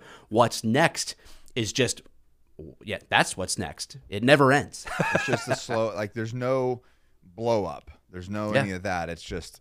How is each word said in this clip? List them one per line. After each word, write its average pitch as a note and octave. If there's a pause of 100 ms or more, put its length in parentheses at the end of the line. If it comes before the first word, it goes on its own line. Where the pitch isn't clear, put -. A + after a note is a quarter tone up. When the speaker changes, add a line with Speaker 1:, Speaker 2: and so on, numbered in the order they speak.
(280)
Speaker 1:
what's A2
next C3 (400)
is A2+
just - (800)
yeah, G2 (100)
that's A#2
what's F#2
next. - (120)
It G#2
never C3+
ends. -
<laughs> -
Speaker 2:
It's -
just -
a C3+
slow, A2+
like, G#2
there's A2+
no B2+ (520)
blow A2+
up. C#2+ (200)
There's F2+
no G#2+
Speaker 1:
Yeah. C3
Speaker 2:
any G2+
of F#2
that. F2
It's E2+
just -